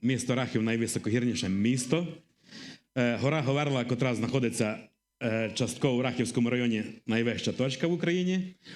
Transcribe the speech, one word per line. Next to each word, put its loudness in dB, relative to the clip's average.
Місто 0
Рахів — 0
найвисокогірніше 0
місто. 0
Е, 2
гора 0
Говерла, 0
котра 0
знаходиться, 0
е, 0
частково 0
в 2
Рахівському 0
районі, 0
найвища 0
точка 0
в 0
Україні. 0